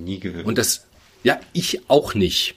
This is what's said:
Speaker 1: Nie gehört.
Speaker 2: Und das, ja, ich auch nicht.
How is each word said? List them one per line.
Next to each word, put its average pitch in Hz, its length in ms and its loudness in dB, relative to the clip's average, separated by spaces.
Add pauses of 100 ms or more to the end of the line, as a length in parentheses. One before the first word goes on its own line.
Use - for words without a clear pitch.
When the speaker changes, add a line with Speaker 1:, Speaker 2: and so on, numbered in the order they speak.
Speaker 1:
Nie 92 160 -8
gehört. 85 260 -8
Speaker 2:
Und 110 120 0
das, - 260 0 (380)
ja, 139 180 2 (120)
ich - 360 -4
auch 143 260 4
nicht. - 420 0